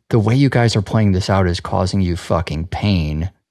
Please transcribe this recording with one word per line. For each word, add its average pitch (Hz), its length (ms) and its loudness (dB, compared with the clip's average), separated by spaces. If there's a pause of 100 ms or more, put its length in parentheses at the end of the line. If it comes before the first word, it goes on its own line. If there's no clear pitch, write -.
(100)
the 120 80 2
way 110 160 2
you 139 160 4
guys 117 240 2
are 104 80 2
playing 107 300 2
this 92 180 -2
out 95 160 2
is 87 140 -2
causing 95 400 -2
you 87 160 0
fucking 82 500 -4
pain. 85 640 -2 (200)